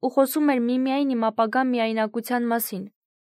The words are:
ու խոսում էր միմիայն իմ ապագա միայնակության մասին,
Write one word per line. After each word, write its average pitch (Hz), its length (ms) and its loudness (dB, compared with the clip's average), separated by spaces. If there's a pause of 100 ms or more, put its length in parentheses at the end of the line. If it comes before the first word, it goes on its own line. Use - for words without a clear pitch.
ու 247 60 0
խոսում 277 400 2
էր 262 100 2
միմիայն 262 540 0
իմ 226 100 0
ապագա 226 400 0
միայնակության 233 840 -2
մասին, 226 380 -4 (420)